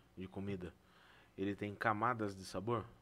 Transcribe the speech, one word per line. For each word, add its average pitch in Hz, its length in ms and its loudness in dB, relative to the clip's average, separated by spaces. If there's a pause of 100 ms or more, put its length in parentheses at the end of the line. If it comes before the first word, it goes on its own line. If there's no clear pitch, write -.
(160)
de 92 120 -6
comida? 95 440 -4 (640)
Ele 98 200 2
tem 104 180 -2
camadas 110 600 2
de 95 80 -10
sabor? 101 400 0 (180)